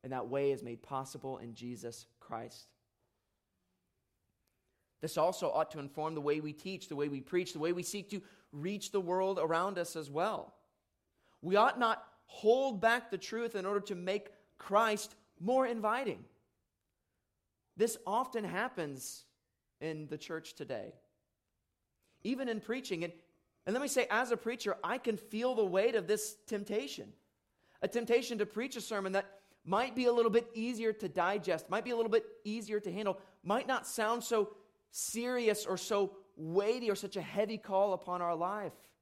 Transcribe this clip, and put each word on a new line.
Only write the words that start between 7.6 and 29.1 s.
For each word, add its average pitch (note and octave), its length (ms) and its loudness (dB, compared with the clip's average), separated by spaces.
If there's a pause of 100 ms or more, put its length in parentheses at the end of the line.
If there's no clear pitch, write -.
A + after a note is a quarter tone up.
we F3 100 -2
seek G3 280 -6
to G3 120 -6 (300)
reach F3+ 400 -6
the G3+ 80 2
world F#3 420 0
around E3+ 340 2
us E3+ 200 -4
as D3+ 120 -8
well. E3+ 460 -2 (880)
We F#3 160 2
ought A#3 240 6
not A3+ 240 2 (220)
hold A#3+ 540 4
back A#3 300 4
the F#3+ 80 -4
truth A3+ 380 -4
in F#3+ 100 -2
order G3+ 140 2
to G3 160 -6
make F#3 320 -2 (300)
Christ G#3+ 580 4 (240)
more B3+ 260 4
inviting. A3+ 540 0 (1600)
This A3+ 200 2 (100)
often A#3 380 0
happens F3 800 -4 (560)
in D#3 260 -6
the D3 120 -8
church D#3+ 360 -10
today. A#2+ 400 -8 (1300)
Even B3+ 260 -4
in G#3+ 120 -2
preaching, A3 420 -4
and, E3+ 100 -6 (540)
and G3 80 0
let C4 80 0
me C#4+ 60 -2
say, A#3+ 200 2
as A#3 220 2
a A#3 60 2
preacher, A3+ 480 -4
I G#3+ 140 -2
can A3 180 0
feel A#3+ 400 0
the A3 80 4
weight G3+ 320 4
of F#3 100 0
this G#3 300 0 (100)
temptation. G#3 680 -4 (680)
A G3 80 0
temptation A#3 500 2
to G3+ 80 2
preach A#3+ 300 -4
a A3+ 40 -6
sermon G3 340 -4